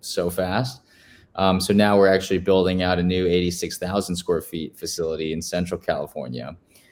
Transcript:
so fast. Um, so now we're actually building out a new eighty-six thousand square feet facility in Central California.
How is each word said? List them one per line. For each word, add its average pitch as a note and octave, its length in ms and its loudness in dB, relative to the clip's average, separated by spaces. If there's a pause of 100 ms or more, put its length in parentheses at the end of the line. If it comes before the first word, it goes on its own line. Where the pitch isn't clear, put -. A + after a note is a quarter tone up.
so F2 300 -4
fast. F#2+ 500 -2 (540)
Um, F#2+ 240 2
so F#2+ 120 -2
now G#2 280 6
we're G2 80 8
actually F#2+ 320 2
building F#2 420 2
out F2+ 160 2
a F2 60 0
new F#2 240 2
eighty-six F2 500 0
thousand F#2 380 -4
square E2+ 260 -2
feet D#2+ 340 -10
facility D#2+ 580 -6
in E2 80 -6
Central F2+ 380 -4
California. C#2 760 -8 (360)